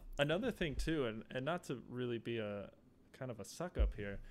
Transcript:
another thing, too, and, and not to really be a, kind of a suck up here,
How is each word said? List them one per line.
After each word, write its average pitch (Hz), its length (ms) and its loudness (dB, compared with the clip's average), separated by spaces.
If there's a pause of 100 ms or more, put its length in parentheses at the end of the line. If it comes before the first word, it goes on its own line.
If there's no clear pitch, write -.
(180)
another 165 340 4
thing, 151 240 0
too, 156 300 4
and, 110 260 -2
and 131 120 0
not 170 200 0
to 131 240 -4
really 120 300 0
be 117 200 0
a, 104 320 -2 (480)
kind 127 120 -4
of 107 100 -6
a 98 40 -4
suck - 340 -6
up 107 180 6
here, 101 220 -4 (120)